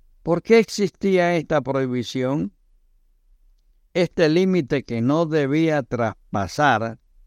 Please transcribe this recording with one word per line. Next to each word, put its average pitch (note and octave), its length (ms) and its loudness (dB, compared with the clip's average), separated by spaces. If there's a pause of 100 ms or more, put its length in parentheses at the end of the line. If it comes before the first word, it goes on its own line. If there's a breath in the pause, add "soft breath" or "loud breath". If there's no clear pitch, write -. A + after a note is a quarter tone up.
(220)
¿Por E3 180 -2
qué A3+ 200 4
existía F#3 760 0
esta D#3 280 -2
prohibición? C3 920 -4 (1400)
Este E3+ 360 2
límite D#3+ 560 0
que A#2 160 -4
no D3+ 260 0
debía D3+ 560 0
traspasar, A2+ 1200 -2 (260)